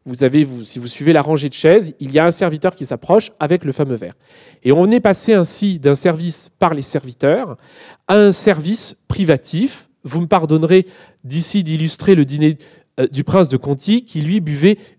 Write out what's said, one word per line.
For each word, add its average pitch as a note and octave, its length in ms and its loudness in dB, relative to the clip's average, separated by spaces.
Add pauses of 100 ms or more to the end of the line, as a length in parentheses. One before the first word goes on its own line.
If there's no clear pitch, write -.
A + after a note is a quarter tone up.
Vous B2+ 180 -6
avez, C#3+ 220 2
vous, B2 200 -8
si - 140 -14
vous A#2+ 80 -12
suivez D3 280 0
la D3 80 4
rangée D3 260 -2
de C3 60 -10
chaises, E3+ 440 2
il C3+ 140 -10
y D3 60 2
a D#3+ 80 4
un F3 40 4
serviteur E3+ 440 -4
qui - 100 -12
s'approche E3+ 560 -2
avec E3 240 -2
le C#3 80 -4
fameux C3+ 220 -4
verre. G2 220 -12 (480)
Et B2+ 80 4
on F3 160 4
est A#3+ 120 4
passé G#3+ 320 0
ainsi F#3+ 460 0
d'un C#3+ 160 2
service E3 640 -4
par E3 160 2
les C#3+ 80 -6
serviteurs C#3 760 -2 (500)
à G3+ 120 4
un G3+ 140 6
service F3+ 640 -2 (120)
privatif. E3+ 800 -2 (160)
Vous C#3+ 160 -6
me E3+ 60 -4
pardonnerez E3 600 2 (380)
d'ici E3 380 -4
d'illustrer D#3+ 520 0
le D3+ 120 2
dîner, D3 320 -2 (420)
euh, C3 60 2
du C3+ 180 -8
prince F3+ 240 2
de C3 80 -2
Conti, E3+ 480 -4
qui D#3+ 160 -8
lui F3+ 200 -2
buvait D#3 360 0 (220)